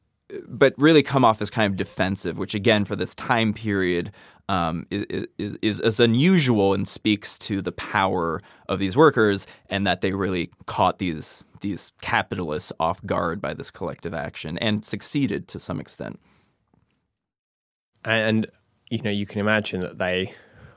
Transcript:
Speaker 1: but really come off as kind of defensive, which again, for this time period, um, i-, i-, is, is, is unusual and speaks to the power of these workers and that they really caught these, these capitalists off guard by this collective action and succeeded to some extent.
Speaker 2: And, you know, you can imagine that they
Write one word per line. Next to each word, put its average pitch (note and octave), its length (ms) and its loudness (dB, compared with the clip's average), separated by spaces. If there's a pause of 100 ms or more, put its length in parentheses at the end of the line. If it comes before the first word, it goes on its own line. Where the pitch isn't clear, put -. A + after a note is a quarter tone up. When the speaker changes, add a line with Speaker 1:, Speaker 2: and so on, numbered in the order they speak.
(480)
Speaker 1:
but B2+ 300 4
really D3 240 8
come C#3 200 2
off A2 200 6
as G2+ 80 -4
kind G#2+ 200 2
of G2 60 -2
defensive, F#2 640 -2
which G2 160 -6
again, G#2 320 4
for G2+ 100 -4
this F#2 180 -4
time A2+ 380 0
period, G2 580 0 (380)
um, E2+ 420 -2
i-, G2+ 200 -4
i-, - 160 -6 (100)
is, G2+ 240 -8
is, G#2 200 0
is A2+ 200 2
unusual A#2+ 720 4
and G2 160 -2
speaks - 500 -2
to G2 220 -4
the F#2 120 -4
power F#2 680 -2 (300)
of F#2+ 80 -2
these F#2+ 180 -2
workers A2+ 500 4 (220)
and G2 180 -2
that F2+ 140 0
they G2 120 0
really F#2 380 -2 (160)
caught F#2 320 0
these, E2 460 -6 (180)
these - 380 -8
capitalists F2+ 800 -4
off E2 280 -2
guard F2 340 -2
by D2 140 -6
this E2+ 180 -12
collective E2 420 -10
action D#2+ 440 -8
and G#2 260 -2
succeeded G#2+ 640 -4
to - 100 -12
some - 220 -8
extent. - 400 -14 (1800)
Speaker 2:
And, A2 420 2 (420)
you A2 140 -4
know, G#2+ 80 -4
you G2+ 160 -4
can G#2+ 140 -6
imagine G#2 400 0
that - 180 -6
they F#2 340 -2 (440)